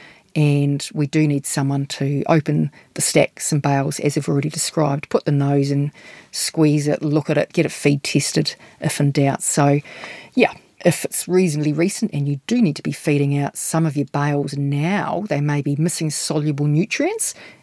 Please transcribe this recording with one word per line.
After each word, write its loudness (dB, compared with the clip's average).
and 2
we 0
do 2
need 0
someone -2
to -2
open 2
the -6
stacks 0
and 2
bales, 0
as 0
I've -4
already 2
described, -2
put 0
the 2
nose 2
in, 0
squeeze 2
it, 0
look 0
at 2
it, 0
get 2
it -6
feed 0
tested -2
if -4
in 2
doubt. 2
So, 2
yeah, 2
if 0
it's -6
reasonably 2
recent -2
and 0
you -2
do 2
need 2
to -16
be -4
feeding 0
out -4
some 0
of 0
your -2
bales -2
now, -2
they -2
may 0
be -2
missing -2
soluble -2
nutrients, 0